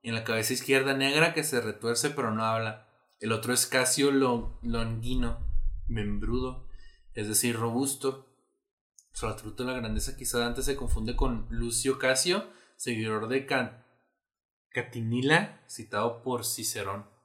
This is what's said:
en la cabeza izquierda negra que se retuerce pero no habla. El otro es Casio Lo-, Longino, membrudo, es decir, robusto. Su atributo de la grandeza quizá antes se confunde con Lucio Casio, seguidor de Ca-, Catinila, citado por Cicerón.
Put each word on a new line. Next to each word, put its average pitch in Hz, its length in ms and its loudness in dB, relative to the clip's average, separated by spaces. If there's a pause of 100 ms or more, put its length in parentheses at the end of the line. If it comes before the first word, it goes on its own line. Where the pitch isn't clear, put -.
en 117 120 -6
la 113 100 -4
cabeza 113 280 0
izquierda 135 420 2
negra 143 400 4
que 151 100 -2
se 123 160 0
retuerce 117 500 0
pero 127 220 -2
no 110 120 0
habla. 110 440 -2 (320)
El 113 120 0
otro 113 200 0
es 123 140 2
Casio 131 440 4
Lo-, 127 520 2
Longino, 117 760 0 (480)
membrudo, 113 800 -2 (460)
es 107 140 -4
decir, 117 280 2
robusto. 131 720 -2 (840)
Su - 160 -6
atributo 107 360 -8
de 127 80 -4
la 127 60 -4
grandeza 110 380 -4
quizá 120 300 0
antes 123 180 -2
se 135 120 2
confunde 110 380 0
con 120 360 2
Lucio 117 480 0
Casio, 175 480 2 (300)
seguidor 110 520 -2
de 131 180 0
Ca-, 127 400 -2 (840)
Catinila, 127 1000 0
citado 113 540 -2
por 127 220 -2
Cicerón. 104 640 -4 (180)